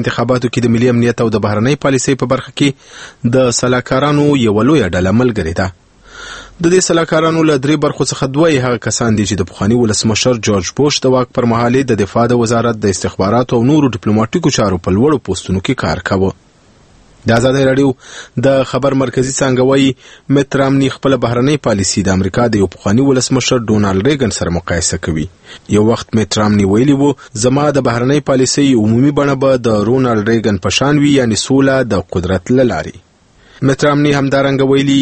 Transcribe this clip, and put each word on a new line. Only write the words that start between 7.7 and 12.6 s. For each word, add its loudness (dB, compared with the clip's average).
برخو -2
څخه -4
دوه 2
یې 2
هغه -2
کسان 0
دي 2
چې -4
د -2
پخواني -2
ولسمشر 0
جورج -2
بوش 0
د 2
واک -2
پر 0
مهال 0
یې 0
د 0
دفاع 0
د 0
وزارت، -2